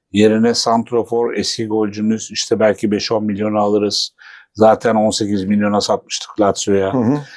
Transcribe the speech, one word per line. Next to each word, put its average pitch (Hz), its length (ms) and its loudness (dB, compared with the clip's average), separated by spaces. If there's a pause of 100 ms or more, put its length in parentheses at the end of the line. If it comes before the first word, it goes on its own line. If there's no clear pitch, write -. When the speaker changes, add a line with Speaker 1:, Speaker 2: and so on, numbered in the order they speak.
(120)
Speaker 1:
yerine 110 420 4
santrofor, 117 800 -2
eski 104 320 -4
golcümüz 107 680 -2
işte 107 280 -2
belki 107 300 2
beş 101 220 -2
on 107 120 -2
milyona 107 360 -2
alırız. 104 540 0 (400)
Zaten 110 400 4
on 110 160 2
sekiz 101 340 -2
milyona 104 360 0
satmıştık - 600 -6
Lazio'ya. 98 540 0
Speaker 2:
Hı 127 40 0
hı. 127 200 2 (180)